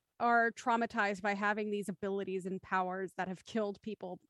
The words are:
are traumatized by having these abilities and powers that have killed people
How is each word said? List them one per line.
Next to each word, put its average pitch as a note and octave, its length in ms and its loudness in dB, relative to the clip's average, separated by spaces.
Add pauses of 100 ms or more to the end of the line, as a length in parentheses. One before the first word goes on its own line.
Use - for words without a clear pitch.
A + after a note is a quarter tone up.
(200)
are A#3 320 6
traumatized A3+ 720 0
by G#3 120 2
having G#3 360 0
these G#3 180 -2
abilities F#3+ 580 -4
and F#3+ 160 -4
powers F#3 540 -2
that F3+ 120 -2
have F#3 180 -8
killed G3+ 360 -2
people F#3 360 -8 (120)